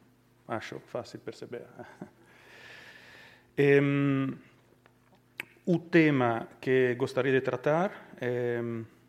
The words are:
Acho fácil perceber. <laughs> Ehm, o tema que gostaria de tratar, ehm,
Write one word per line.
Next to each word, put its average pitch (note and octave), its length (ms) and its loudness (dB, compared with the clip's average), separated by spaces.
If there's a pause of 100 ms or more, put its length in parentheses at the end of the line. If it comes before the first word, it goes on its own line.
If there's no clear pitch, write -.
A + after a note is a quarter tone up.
(480)
Acho - 400 -10
fácil - 320 -10
perceber. A#2 480 -14
<laughs> - 540 -20 (1300)
Ehm, C#3 800 2 (1300)
o E3+ 120 2
tema C#3 680 2 (120)
que C3 360 2
gostaria C3 360 -2
de C3 100 2
tratar, D3+ 760 -4
ehm, A#2+ 640 -4 (260)